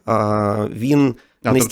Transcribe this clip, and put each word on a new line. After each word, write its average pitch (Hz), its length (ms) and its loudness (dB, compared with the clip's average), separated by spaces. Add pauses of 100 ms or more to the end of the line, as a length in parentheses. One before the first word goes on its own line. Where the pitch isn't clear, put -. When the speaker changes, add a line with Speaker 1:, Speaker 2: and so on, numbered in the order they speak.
Speaker 1:
а, 107 680 0
він 135 420 2 (280)
Speaker 2:
А, 113 80 0
Speaker 1:
не 131 80 4
Speaker 2:
тобто 120 120 2